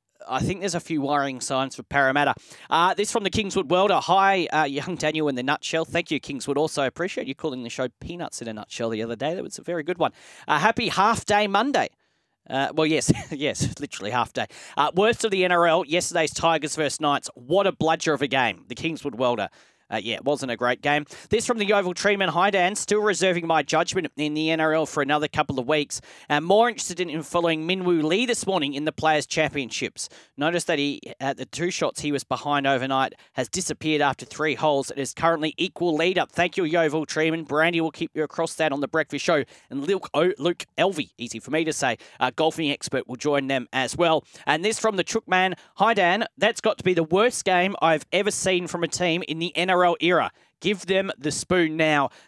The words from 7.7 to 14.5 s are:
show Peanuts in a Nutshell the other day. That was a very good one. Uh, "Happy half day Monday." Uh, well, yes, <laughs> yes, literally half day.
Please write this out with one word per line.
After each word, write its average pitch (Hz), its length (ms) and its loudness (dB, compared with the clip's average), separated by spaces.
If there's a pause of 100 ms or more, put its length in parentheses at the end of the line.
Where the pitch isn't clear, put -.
show 131 160 -4 (120)
Peanuts 170 400 -10
in 117 80 -10
a 110 60 -8
Nutshell 107 360 -6
the 110 120 -4
other 117 140 -6
day. 139 180 -2
That - 100 -6
was - 140 -12
a - 60 -16
very 170 180 -4
good 170 160 -4
one. 151 140 2 (360)
Uh, 151 120 2
"Happy 226 300 2
half 208 360 2
day 208 220 4
Monday." 202 420 2 (580)
Uh, 135 260 0
well, 156 120 2
yes, 156 260 2 (100)
<laughs> - 100 -12
yes, 139 480 -4
literally 110 320 -8
half 120 200 -2
day. 117 140 -4 (320)